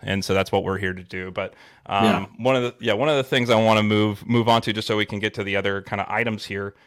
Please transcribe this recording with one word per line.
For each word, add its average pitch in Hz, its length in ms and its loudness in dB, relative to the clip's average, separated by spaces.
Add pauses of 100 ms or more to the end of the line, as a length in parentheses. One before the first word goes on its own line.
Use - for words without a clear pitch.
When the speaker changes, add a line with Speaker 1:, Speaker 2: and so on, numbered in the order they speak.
Speaker 1:
And 98 200 -2
so 98 120 0
that's 95 180 0
what 98 120 2
we're 95 120 -2
here 95 160 -4
to 92 100 -12
do. 92 280 -12
But, 95 240 -8 (320)
um, 101 180 2
Speaker 2:
Yeah. 98 220 2 (100)
Speaker 1:
one 127 200 2
of 123 60 0
the, 123 160 -4
yeah, 113 140 -2
one 117 160 0
of 151 80 2
the 135 80 0
things 123 240 0
I 117 80 4
wanna 110 260 6
move, 107 440 2
move 120 240 2
on 117 120 6
to, 117 120 -4
just 107 120 -6
so 107 120 0
we 104 80 0
can 104 120 -8
get 104 160 -4
to 110 80 -6
the 98 140 -2
other 98 240 -2
kinda 98 260 -6
items 110 380 -4
here 101 300 -8 (120)